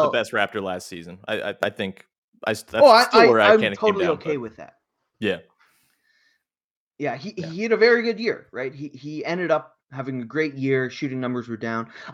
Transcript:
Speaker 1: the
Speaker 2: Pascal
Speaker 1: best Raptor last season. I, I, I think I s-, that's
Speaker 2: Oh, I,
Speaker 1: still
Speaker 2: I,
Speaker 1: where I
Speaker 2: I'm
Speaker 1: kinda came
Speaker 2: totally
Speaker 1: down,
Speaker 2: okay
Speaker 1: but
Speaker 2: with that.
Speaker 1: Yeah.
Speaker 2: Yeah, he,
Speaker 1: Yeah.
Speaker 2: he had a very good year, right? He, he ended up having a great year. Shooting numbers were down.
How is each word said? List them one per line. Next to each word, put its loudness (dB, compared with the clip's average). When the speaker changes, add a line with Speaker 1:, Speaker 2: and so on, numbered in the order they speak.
Speaker 1:
the 4
Speaker 2:
Pascal -4
Speaker 1:
best -2
Raptor -4
last -8
season. -16
I, -4
I, -8
I 2
think -8
I 0
s-, -6
that's 0
Speaker 2:
Oh, 10
I, 8
Speaker 1:
still 4
Speaker 2:
I, 8
Speaker 1:
where 6
I 6
Speaker 2:
I'm 4
Speaker 1:
kinda -2
came 0
Speaker 2:
totally -2
Speaker 1:
down, 0
Speaker 2:
okay -6
Speaker 1:
but -6
Speaker 2:
with -14
that. -20
Speaker 1:
Yeah. -2
Speaker 2:
Yeah, -6
he, -14
Speaker 1:
Yeah. -8
Speaker 2:
he -8
had -2
a 2
very 6
good -2
year, -6
right? -8
He, -14
he -12
ended -4
up -2
having -10
a -10
great -4
year. -2
Shooting -8
numbers -6
were -8
down. -6